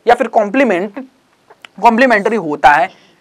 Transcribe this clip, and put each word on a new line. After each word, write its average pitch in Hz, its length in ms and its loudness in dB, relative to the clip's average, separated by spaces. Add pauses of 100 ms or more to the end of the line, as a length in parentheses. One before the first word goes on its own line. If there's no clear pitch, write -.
या 240 80 4
फिर 240 140 -4
complement, 214 760 -2 (720)
complementary 226 600 2
होता 151 340 0
है, 170 200 0 (300)